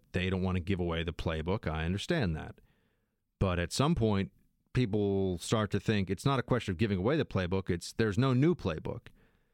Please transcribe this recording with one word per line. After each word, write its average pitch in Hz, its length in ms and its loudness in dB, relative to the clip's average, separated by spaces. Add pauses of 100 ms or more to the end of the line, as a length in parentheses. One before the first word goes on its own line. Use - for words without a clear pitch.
(120)
they 90 160 0
don't 92 140 0
want 92 140 0
to 90 40 2
give 87 200 -2
away 82 220 0
the 82 120 -2
playbook. 85 560 -2
I 80 160 -2
understand 98 500 0
that. 78 200 -12 (840)
But 90 200 2
at 85 120 -2
some 151 220 2
point, 107 380 2 (400)
people 98 640 0
start 107 320 0
to 104 80 0
think 98 320 0
it's - 160 -4
not 139 140 2
a - 20 -6
question 117 300 0
of 85 60 -4
giving 101 200 2
away 117 180 2
the 139 80 0
playbook. 95 460 -2
It's 87 220 -4
there's 110 260 2
no 131 160 4
new 151 220 4
playbook. - 460 -4 (520)